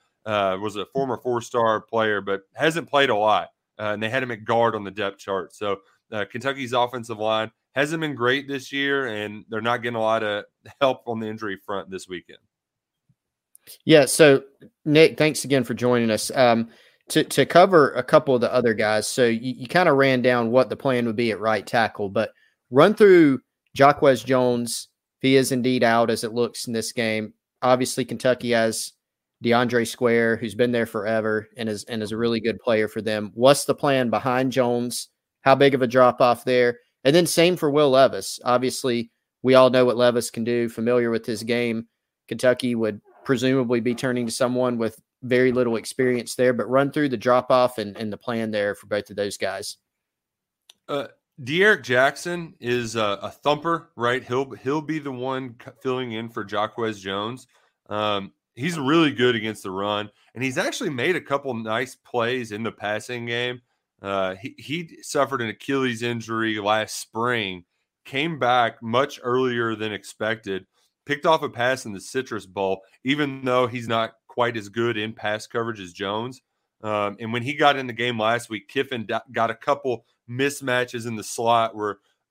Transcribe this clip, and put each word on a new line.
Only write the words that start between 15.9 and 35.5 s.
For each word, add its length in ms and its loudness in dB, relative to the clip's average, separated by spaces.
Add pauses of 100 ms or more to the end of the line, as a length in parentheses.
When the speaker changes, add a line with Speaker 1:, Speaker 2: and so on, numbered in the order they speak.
Speaker 2:
us. 240 -2
Um, 360 4 (400)
to, 140 2
to 220 2
cover 460 6
a 100 -2
couple 320 4
of 60 2
the 120 0
other 220 2
guys, 320 0
so 200 2
you, 320 -2
you 100 -12
kinda 240 4
ran 300 4
down 280 2
what 200 4
the 60 -6
plan 300 -2
would 100 -4
be 140 0
at 80 -4
right 260 -2
tackle, 440 -2
but 240 -2 (380)
run 240 6
through 460 6 (340)
Jaquez 500 4
Jones, 640 0 (300)
if 100 0
he 80 6
is 160 4
indeed 320 2
out 260 4
as 140 -2
it 80 -8
looks 340 -4
in 60 -6
this 180 -4
game. 420 -4 (300)
Obviously, 420 0
Kentucky 480 -2
has 400 0 (520)
DeAndre 420 2
Square, 520 2
who's 160 -8
been 180 2
there 140 0
forever 720 -2
and 120 -6
is, 160 -6
and 180 -8
is 100 -6
a 40 -6
really 240 -2
good 200 -4
player 280 0
for 140 -8
them. 320 -4
What's 320 4
the 80 0
plan 360 0
behind 400 -2
Jones? 600 -2 (320)
How 120 6